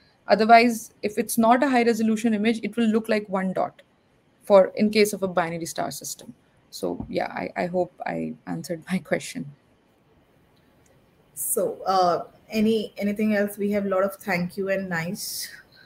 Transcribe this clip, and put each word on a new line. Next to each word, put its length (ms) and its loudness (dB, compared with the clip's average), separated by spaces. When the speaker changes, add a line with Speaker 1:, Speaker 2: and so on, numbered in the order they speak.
Speaker 1:
Otherwise, 640 6
if 160 -4
it's 180 -4
not 280 6
a 40 2
high 140 4
resolution 500 2
image, 300 0
it 140 -6
will 100 2
look 220 0
like 200 0
one 240 -2
dot 300 -4
for, 320 6
in 120 2
case 240 4
of 120 -4
a 40 -4
binary 380 -4
star 240 -6
system. 420 -14
So, 360 -6
yeah, 180 -4
I, 280 -8
I 120 -2
hope 260 -2
I 260 -4
answered 440 -8
my 80 0
question. 540 -6
Speaker 2:
So, 520 -4
uh, 380 2
any, 480 0
anything 400 0
else? 220 -2
We 140 -2
have 120 -2
a 60 -2
lot 140 2
of 120 -4
thank 400 -4
you 140 -4
and 180 -4
nice. 640 -6